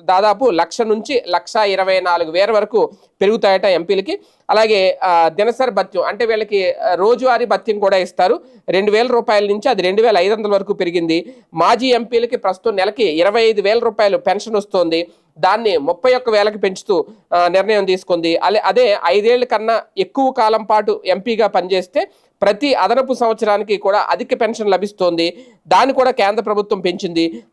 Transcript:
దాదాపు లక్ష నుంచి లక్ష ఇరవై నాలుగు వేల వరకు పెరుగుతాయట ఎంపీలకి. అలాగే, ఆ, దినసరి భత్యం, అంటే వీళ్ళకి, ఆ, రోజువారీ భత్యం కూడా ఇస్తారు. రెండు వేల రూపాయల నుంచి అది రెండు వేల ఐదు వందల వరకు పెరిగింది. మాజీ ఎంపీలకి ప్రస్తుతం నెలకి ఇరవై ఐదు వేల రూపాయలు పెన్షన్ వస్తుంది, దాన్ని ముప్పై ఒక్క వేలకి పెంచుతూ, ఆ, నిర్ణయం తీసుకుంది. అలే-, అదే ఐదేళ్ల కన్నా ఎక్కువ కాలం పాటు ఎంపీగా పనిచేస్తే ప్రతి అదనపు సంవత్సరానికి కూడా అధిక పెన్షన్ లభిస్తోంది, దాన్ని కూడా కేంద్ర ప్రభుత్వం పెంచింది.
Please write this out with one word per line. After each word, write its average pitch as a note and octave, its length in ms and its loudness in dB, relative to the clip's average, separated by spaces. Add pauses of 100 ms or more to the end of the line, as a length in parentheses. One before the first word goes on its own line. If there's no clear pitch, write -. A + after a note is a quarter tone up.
దాదాపు G3+ 480 2
లక్ష E3+ 300 -2
నుంచి A3 480 -2
లక్ష F3 280 -4
ఇరవై F#3+ 440 2
నాలుగు E3+ 300 0
వేల F#3+ 200 0
వరకు G#3 420 0 (280)
పెరుగుతాయట G3 440 2
ఎంపీలకి. F#3+ 560 -2 (300)
అలాగే, G3 520 2
ఆ, E3+ 260 2
దినసరి A#3 420 -2
భత్యం, F#3+ 320 -4
అంటే G3+ 220 -4
వీళ్ళకి, G#3 480 -2
ఆ, F3+ 220 -2
రోజువారీ A#3 500 0
భత్యం G#3 340 -2
కూడా G3 180 2
ఇస్తారు. F#3+ 440 0 (280)
రెండు F#3+ 220 0
వేల A3 160 2
రూపాయల A#3 400 0
నుంచి G#3 220 -2
అది G3+ 140 0
రెండు F#3 200 0
వేల A3 160 4
ఐదు F#3+ 160 2
వందల G#3 160 -4
వరకు G3 220 0
పెరిగింది. E3+ 600 -2 (200)
మాజీ G#3 320 2
ఎంపీలకి A#3 500 0
ప్రస్తుతం G3 400 -4
నెలకి G3+ 280 0
ఇరవై F#3 380 2
ఐదు A3 200 2
వేల G3+ 160 2
రూపాయలు G#3+ 380 0
పెన్షన్ G3 400 -2
వస్తుంది, E3+ 520 -2 (300)
దాన్ని G3 380 0
ముప్పై F3 380 0
ఒక్క B3+ 160 -4
వేలకి G#3+ 280 0
పెంచుతూ, F#3+ 480 -2 (280)
ఆ, F3 140 4
నిర్ణయం G3 360 0
తీసుకుంది. F3 520 -2
అలే-, G3 280 0
అదే G3+ 420 2
ఐదేళ్ల G#3+ 380 2
కన్నా A3 380 -2 (160)
ఎక్కువ B3+ 320 -2
కాలం A3 340 0
పాటు G#3+ 420 0
ఎంపీగా G3+ 400 0
పనిచేస్తే F#3 640 -2 (340)
ప్రతి G#3 320 0
అదనపు B3 400 0
సంవత్సరానికి G#3+ 640 -2
కూడా G3 220 0
అధిక G3+ 420 -2
పెన్షన్ A3 300 -2
లభిస్తోంది, F3 760 -2 (220)
దాన్ని A3 260 4
కూడా B3+ 160 2
కేంద్ర A3 320 0
ప్రభుత్వం G#3 380 -4
పెంచింది. F3 640 -4 (100)